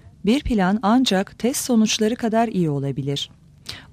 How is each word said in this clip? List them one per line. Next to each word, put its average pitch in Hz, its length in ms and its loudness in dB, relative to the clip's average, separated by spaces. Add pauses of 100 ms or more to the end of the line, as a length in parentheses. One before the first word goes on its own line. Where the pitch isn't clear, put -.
(240)
Bir 247 180 2
plan 202 400 2
ancak 202 560 2
test 262 260 -2
sonuçları 220 520 2
kadar 226 320 0
iyi 180 220 0
olabilir. 139 600 -4 (640)